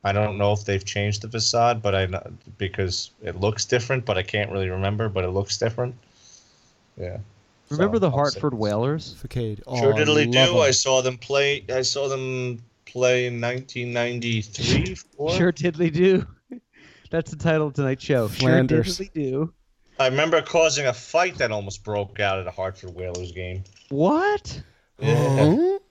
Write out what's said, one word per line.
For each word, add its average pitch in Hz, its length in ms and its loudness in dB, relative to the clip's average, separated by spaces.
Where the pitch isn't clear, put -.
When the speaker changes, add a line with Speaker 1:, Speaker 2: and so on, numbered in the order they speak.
Speaker 1:
I 101 80 0
don't 104 260 0
know 101 140 4
if 104 120 -2
they've 98 200 -2
changed 101 380 -4
the 110 60 -10
facade, 117 540 2
but 101 120 0
I 95 120 2
kn-, - 320 -8
because 95 520 -4
it 90 180 -8
looks 107 240 0
different, 123 400 0
but 95 140 0
I 90 40 -2
can't 104 280 -2
really 95 180 -2
remember, 98 400 -2
but 95 160 -2
it 90 60 -2
looks 98 260 -2
different. 123 380 -2
Yeah. 90 200 -8
Speaker 2:
Remember 190 260 2
Speaker 1:
So, 208 40 4
Speaker 2:
the 185 80 4
Speaker 1:
I'll 131 40 2
say 123 40 0
Speaker 2:
Hartford 147 140 0
Speaker 1:
it's 107 60 -6
Speaker 2:
Whalers? 117 540 -2
Speaker 3:
Facade. 110 520 -6
Oh, 127 120 -4
Speaker 1:
Sure 139 160 4
diddly 151 400 4
Speaker 3:
love - 140 6
Speaker 1:
do. - 80 0
Speaker 3:
'em. 170 40 6
Speaker 1:
I 139 120 6
saw 131 300 2
them 127 140 -2
play. 139 560 0
I 131 100 0
saw 139 260 -2
them 127 520 -4
play 127 420 2
in 120 140 -4
nineteen 120 520 -6
ninety-three, 120 1040 -2
four. - 380 -6
Speaker 2:
Sure 180 180 4
diddly 165 400 0
do. 185 340 4
<laughs> 247 100 -14
That's 165 200 -4
the 160 60 -10
title 156 320 2
of 135 60 -8
tonight's 135 300 -2
show. 120 240 2
Speaker 3:
Flanders. 131 680 2
Speaker 2:
Sure 190 100 -8
diddly - 80 -20
do. 147 380 -2
Speaker 1:
I 131 100 4
remember 151 340 2
causing 147 440 2
a 123 80 2
fight 180 440 0
that 117 140 0
almost 101 320 -8
broke 104 360 -4
out 95 180 2
at 90 80 -6
a 90 40 -6
Hartford 95 440 -8
Whalers 90 380 -8
game. 92 300 -8
Speaker 2:
What? 302 720 0
Speaker 1:
Yeah. 147 560 4
Speaker 3:
Huh? 370 240 2